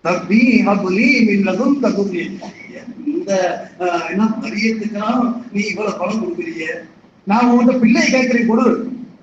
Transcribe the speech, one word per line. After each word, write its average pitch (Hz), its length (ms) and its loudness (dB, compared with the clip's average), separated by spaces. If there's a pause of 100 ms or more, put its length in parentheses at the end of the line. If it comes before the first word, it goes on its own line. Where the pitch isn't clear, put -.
ரப்பி 208 600 2
ஹப்லி 202 600 2
மின் 202 220 2
லதுன்க 262 340 0
துர்ரியத்தன்." 196 1300 -6
இந்த, 190 640 -2 (100)
அஹ், 175 300 -2
என்ன 196 140 0
மரியத்துக்கெல்லாம் 220 1160 -2 (100)
நீ 202 100 -2
இவ்வளவு 202 360 -4
பணம் 196 280 -4
கொடுக்குறியே, 165 400 -8 (580)
நான் 240 280 2
உன்கிட்ட 240 280 4
பிள்ளை 285 300 4
கேட்கிறேன் 240 380 2
கொடு 233 420 2 (340)